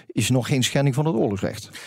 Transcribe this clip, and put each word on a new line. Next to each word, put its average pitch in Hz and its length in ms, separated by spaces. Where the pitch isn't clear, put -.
is - 240
nog 127 160
geen 135 160
schending 139 320
van 147 120
het 165 80
oorlogsrecht. 120 560